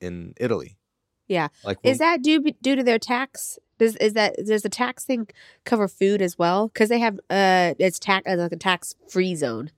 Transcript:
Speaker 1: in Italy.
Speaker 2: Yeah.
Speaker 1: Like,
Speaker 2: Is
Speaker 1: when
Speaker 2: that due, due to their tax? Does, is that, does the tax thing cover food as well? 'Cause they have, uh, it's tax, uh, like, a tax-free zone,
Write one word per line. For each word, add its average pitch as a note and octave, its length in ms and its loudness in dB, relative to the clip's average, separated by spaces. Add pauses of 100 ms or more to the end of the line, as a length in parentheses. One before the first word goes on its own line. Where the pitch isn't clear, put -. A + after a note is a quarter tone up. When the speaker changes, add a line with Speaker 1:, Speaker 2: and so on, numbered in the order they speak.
Speaker 1:
in F2 360 -12
Italy. A2+ 400 -4 (500)
Speaker 2:
Yeah. E3 220 -2 (160)
Speaker 1:
Like, G2+ 180 -6
Speaker 2:
Is B3+ 160 2
Speaker 1:
when D#4 120 2
Speaker 2:
that E4 120 -2
due, D4 300 2 (100)
due C4+ 140 2
to C4 60 0
their A#3 160 2
tax? - 600 -6 (200)
Does, A3+ 180 2
is G#3+ 160 0
that, G#3+ 240 0 (100)
does G#3+ 160 0
the G#3+ 60 -4
tax B3 360 -6
thing A#3 220 -2 (380)
cover G#3+ 240 0
food G3 340 0
as F3 160 -2
well? F#3 300 2
'Cause A3 220 2
they A#3 100 2
have, G#3+ 180 0 (120)
uh, F#3 480 4
it's F#3 200 2
tax, F#3+ 320 0
uh, F#3 60 0
like, F3 160 -2
a E3+ 40 -10
tax-free F#3 800 -2
zone, B2+ 420 -4